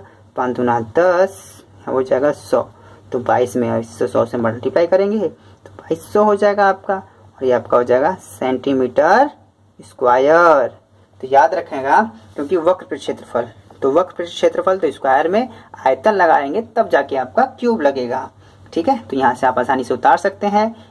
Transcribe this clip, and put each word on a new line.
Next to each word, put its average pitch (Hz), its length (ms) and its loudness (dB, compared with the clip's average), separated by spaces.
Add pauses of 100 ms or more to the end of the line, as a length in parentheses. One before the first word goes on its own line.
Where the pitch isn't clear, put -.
(360)
पाँच 123 220 -4
दूना 120 220 0 (160)
दस, 185 760 0
यहाँ - 220 -12
हो 131 100 0
जाएगा 131 300 0
सौ। - 280 -2 (500)
तो 131 100 -4
बाईस 113 340 0
में 117 240 -2
इससे 117 280 -6
सौ 113 180 0
से 123 140 -8
मल्टीप्लाई 123 480 -2
करेंगे 196 400 0
तो - 440 -18
बाईस - 420 -10
सौ 208 100 4
हो 208 120 2
जाएगा 202 320 2
आपका, - 280 -2
और - 480 -14
ये 127 80 2
आपका 120 260 0
हो 123 60 4
जाएगा 127 320 2
सेंटीमीटर 139 1120 0 (500)
स्क्वायर। 139 880 4 (560)
तो 131 40 -10
याद 139 260 4
रखेगा, 147 480 -2 (340)
क्योंकि 156 220 -4
वक्र 175 280 0
पृष्ठ 143 160 -10
क्षेत्रफल, 120 460 -6 (340)
तो 135 100 0
वक्र 175 220 0
पृष्ठ 170 200 -10
क्षेत्रफल 190 440 0
तो 165 140 -2
स्क्वायर 139 360 0
में 226 220 -2 (280)
आयतन 135 360 0
लगाएंगे 160 480 2 (140)
तब 202 140 0
जाके 143 280 0
आपका 131 280 -2 (140)
क्यूब 226 220 -2
लगेगा। 131 480 -2 (440)
ठीक 165 160 -4
है, 262 100 2
तो - 160 -12
यहाँ 131 200 2
से 135 120 -2
आप 127 120 -2
आसानी 131 240 -2
से 127 100 -4
उतार 139 240 2
सकते 202 300 -4
हैं। 214 280 -2 (160)